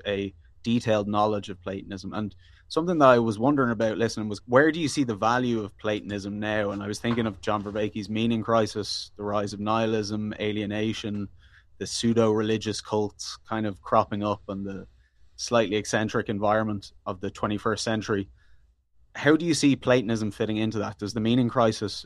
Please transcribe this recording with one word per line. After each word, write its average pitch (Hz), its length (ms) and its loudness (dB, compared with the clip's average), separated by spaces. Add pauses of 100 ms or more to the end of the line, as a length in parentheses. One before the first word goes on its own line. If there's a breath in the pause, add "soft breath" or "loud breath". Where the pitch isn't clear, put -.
a 98 280 -4 (300)
detailed 113 440 2
knowledge 104 420 0
of 92 120 -14
Platonism. 98 500 -10
And 104 240 -6 (320 soft breath)
something 170 300 0
that 143 100 10
I 123 120 10
was 113 200 0
wondering 131 320 2
about 110 260 0
listening 110 300 -2
was, 101 200 -8
where 135 220 6
do 165 120 -2
you 143 80 0
see 143 160 -2
the 117 100 -2
value 117 480 0
of 95 140 -12
Platonism 104 640 -6
now? 107 300 0
And 101 120 -6
I 101 40 -6
was 104 120 -6
thinking 117 260 0
of 98 140 -6
John 104 240 -2
Vervaeke's 104 460 -4
Meaning 113 340 0
Crisis, 110 720 0
the 104 80 -10
rise 104 300 -2
of 101 80 -8
nihilism, 107 800 -2
alienation, 104 880 -4 (480 soft breath)
the 95 100 -8
pseudo-religious 110 960 0
cults - 560 -4 (100)
kind 110 180 -4
of 98 160 -8
cropping 104 440 2
up, 104 240 -2
and 98 160 -6
the 98 220 -10 (500)
slightly 110 380 2
eccentric 107 540 0
environment 107 640 0 (120)
of 98 140 -6
the 98 100 -6
twenty-first 104 540 -2
century. 107 460 -2 (840)
How 151 200 4
do 156 100 0
you 165 80 2
see 139 220 4
Platonism 113 560 2
fitting 107 260 -2
into 110 220 -2
that? 104 180 -4
Does 101 160 -6
the 117 60 -4
Meaning 120 300 4
Crisis, 110 560 2